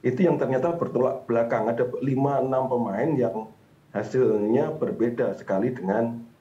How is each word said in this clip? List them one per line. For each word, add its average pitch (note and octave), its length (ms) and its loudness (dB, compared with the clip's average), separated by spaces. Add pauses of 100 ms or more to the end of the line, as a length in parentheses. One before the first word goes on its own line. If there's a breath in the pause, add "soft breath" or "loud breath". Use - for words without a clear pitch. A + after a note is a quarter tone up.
Itu C3 240 0
yang D3 80 4
ternyata C#3 400 0
bertolak - 560 -2
belakang. A#2 400 0
Ada - 160 0 (160)
lima, C3+ 400 2
enam C3 240 0
pemain A#2+ 480 0
yang A2 320 -2 (480)
hasilnya A2+ 800 2
berbeda A#2 640 -2
sekali G#2+ 320 0
dengan A#2 480 -2 (220)